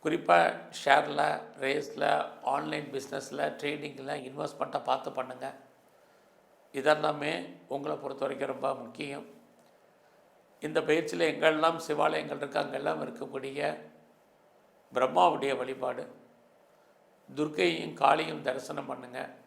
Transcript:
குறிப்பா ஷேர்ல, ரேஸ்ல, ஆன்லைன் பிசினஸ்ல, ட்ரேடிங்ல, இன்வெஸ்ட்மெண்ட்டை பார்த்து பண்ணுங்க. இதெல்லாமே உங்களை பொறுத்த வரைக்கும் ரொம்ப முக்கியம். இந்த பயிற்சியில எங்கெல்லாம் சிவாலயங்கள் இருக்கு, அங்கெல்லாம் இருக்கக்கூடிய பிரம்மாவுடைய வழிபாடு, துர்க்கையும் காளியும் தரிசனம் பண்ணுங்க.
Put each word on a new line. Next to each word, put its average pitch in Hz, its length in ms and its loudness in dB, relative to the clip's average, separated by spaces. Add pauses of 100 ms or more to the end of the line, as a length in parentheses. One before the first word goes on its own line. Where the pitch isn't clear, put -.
குறிப்பா 170 540 6 (280)
ஷேர்ல, 147 560 4 (180)
ரேஸ்ல, 143 640 0 (180)
ஆன்லைன் 151 480 -2
பிசினஸ்ல, 135 400 -8
ட்ரேடிங்ல, 143 840 -6
இன்வெஸ்ட்மெண்ட்டை 139 680 -6
பார்த்து 135 280 -2
பண்ணுங்க. 127 420 -6 (1200)
இதெல்லாமே 151 840 0 (100)
உங்களை 147 300 -4
பொறுத்த 139 280 -6
வரைக்கும் 135 240 -2
ரொம்ப 135 240 -2
முக்கியம். 139 520 -10 (1300)
இந்த 156 200 0
பயிற்சியில 156 540 2
எங்கெல்லாம் 160 540 4
சிவாலயங்கள் 151 480 2
இருக்கு, 143 240 -2
அங்கெல்லாம் 143 440 -2
இருக்கக்கூடிய 139 760 -6 (1120)
பிரம்மாவுடைய 139 640 4
வழிபாடு, 131 580 -6 (1200)
துர்க்கையும் 160 580 0
காளியும் 156 480 4
தரிசனம் 139 440 -4
பண்ணுங்க. 127 440 -10 (180)